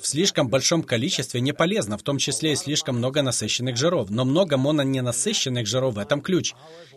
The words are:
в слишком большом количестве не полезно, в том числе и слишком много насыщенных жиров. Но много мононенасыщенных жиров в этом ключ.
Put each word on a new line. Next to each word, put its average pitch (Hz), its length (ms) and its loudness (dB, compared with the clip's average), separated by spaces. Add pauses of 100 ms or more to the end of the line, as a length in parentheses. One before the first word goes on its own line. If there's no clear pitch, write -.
в - 60 -6
слишком 151 420 0
большом 135 340 2
количестве 123 580 -2
не 135 120 0
полезно, 165 460 0
в - 40 -18
том 139 160 -2
числе 147 340 0
и 131 40 0
слишком 139 420 -2
много 131 220 0
насыщенных 120 560 -2
жиров. 139 320 2
Но 117 160 0
много 147 320 4
мононенасыщенных 135 1120 0
жиров 127 280 0
в 101 40 -6
этом 139 240 0
ключ. 175 320 0 (420)